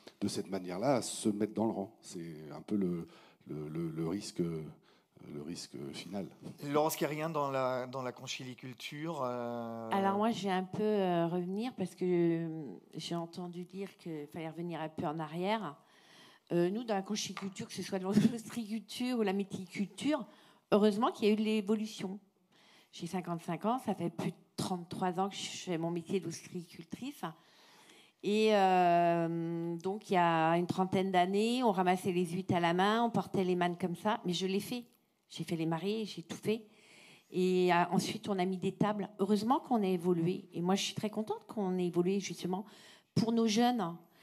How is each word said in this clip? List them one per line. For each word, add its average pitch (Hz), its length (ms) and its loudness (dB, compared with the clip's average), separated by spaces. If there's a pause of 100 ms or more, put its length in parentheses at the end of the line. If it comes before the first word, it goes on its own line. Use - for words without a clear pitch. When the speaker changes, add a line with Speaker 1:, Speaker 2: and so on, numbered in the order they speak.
(220)
Speaker 1:
de 101 60 0
cette - 200 -6
manière-là, 95 460 -2
à 113 80 2
se - 260 -4
mettre 104 240 0
dans 107 140 0
le 110 60 0
rang. 95 280 -6
C'est 82 360 -12 (200)
un 90 60 -14
peu 107 140 -2
le, 87 300 0 (420)
le, 76 200 -8
le, 82 220 -4
le 82 180 -4
risque, 101 300 -6
le 78 1040 -8
risque 80 340 -10 (160)
final. 98 340 -8 (440)
Speaker 2:
Laurence 151 260 2
Quérien, 151 320 -2
dans 147 220 -2
la, 131 360 -2
dans 131 160 -8
la 123 100 -4
conchiliculture, 131 1120 -10
euh, 120 680 -4
Speaker 3:
Alors 196 260 2
moi, 214 140 2
je 214 140 -4
vais 202 60 0
un 185 140 0
peu, 190 180 -6
euh, 190 440 2
revenir 185 480 -4
parce 180 200 -6
que, - 100 -4 (420)
euh, 160 180 -6 (300)
j'ai - 200 -6
entendu 170 500 -8
dire 190 340 -10
qu'il 156 340 -8
fallait 160 160 -8
revenir 165 320 -6
un 156 80 -4
peu 156 180 -6
en 156 120 -2
arrière. 170 580 -4 (760)
Euh, 175 180 4
nous, 226 140 -4
dans 220 100 -2
la 190 80 0
conchiculture, 196 640 -6
que - 80 -14
ce 196 80 -6
soit 190 160 -4
dans 185 140 -2
<laughs> 214 200 6
l'ostriculture 233 840 -4
ou 226 40 2
la 196 100 4
méticulture, 202 920 -2 (460)
heureusement 214 380 6
qu'il 233 160 0
y 208 40 8
a - 20 8
eu 220 40 4
de 214 60 2
l'évolution. 214 760 -2 (720)
J'ai - 140 -8
cinquante-cinq 170 580 -4
ans, 233 200 2
ça 208 100 -2
fait 170 160 -2
plus - 200 -4
de - 60 -8 (200)
trente-trois 180 640 -4
ans 190 100 0
que 190 80 -10
je - 120 -8
fais - 300 -4
mon 165 120 -2
métier 175 300 -2
d'ostricultrice. 170 1040 -10 (1000)
Et, 214 320 4
euh, 170 1200 4
donc, 190 340 -6
il 202 40 4
y - 40 6
a 165 340 6
une 175 140 4
trentaine 190 440 2
d'années, 202 520 4
on 233 100 6
ramassait 185 400 2
les 175 140 2
huîtres 185 280 -2
à 175 60 2
la 170 120 4
main, 208 300 4
on 233 80 2
portait 196 340 0
les 180 120 2
mannes 175 200 2
comme 175 200 -2
ça, 214 280 0
mais 180 80 0
je 180 140 -2
l'ai 190 140 0
fait. 240 240 -6 (500)
J'ai 160 100 -6
fait 175 120 -4
les 160 100 0
marées, 190 380 0
j'ai 170 180 -10
tout - 140 -12
fait. 220 280 -2 (640)
Et, 180 420 4
euh, 170 180 6
ensuite, - 380 0
on 202 100 0
a 180 60 2
mis 190 140 0
des 185 140 -2
tables. 208 360 0 (100)
Heureusement 214 400 4
qu'on 240 240 0
a 196 40 2
évolué. 180 640 2
Et 165 80 -6
moi, 180 160 4
je 196 80 0
suis - 100 -4
très 214 160 -4
contente 220 380 -6
qu'on 190 300 -2
ait 180 80 0
évolué, 180 340 2
justement, 185 440 -6 (500)
pour 226 180 4
nos 226 160 4
jeunes. 214 480 2 (260)